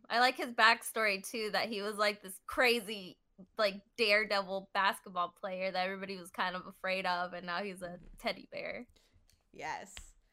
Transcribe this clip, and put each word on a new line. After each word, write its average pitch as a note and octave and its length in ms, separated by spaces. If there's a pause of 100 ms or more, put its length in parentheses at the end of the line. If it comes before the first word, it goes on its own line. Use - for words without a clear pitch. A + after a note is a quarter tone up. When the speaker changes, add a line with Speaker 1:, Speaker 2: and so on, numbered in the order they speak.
Speaker 1:
I A3+ 120
like C4 180
his C#4+ 140
backstory, A3 760
too, A3 260
that G3 140
he G#3+ 140
was, G#3 140
like, G#3 260
this F#3+ 240
crazy, A3 720 (400)
like, G3+ 240 (160)
daredevil G3+ 760
basketball F#3+ 680
player F#3 300
that F3+ 120
everybody F#3+ 340
was F3 120
kind F3+ 260
of F3+ 120
afraid F#3+ 400
of, F3+ 260
and F3 140
now F3 160
he's F#3+ 180
a F3+ 60
Speaker 2:
Mm-hmm. F3 180 (140)
Speaker 1:
teddy G3 320
bear. F#3 340 (680)
Speaker 2:
Yes. D3 400 (420)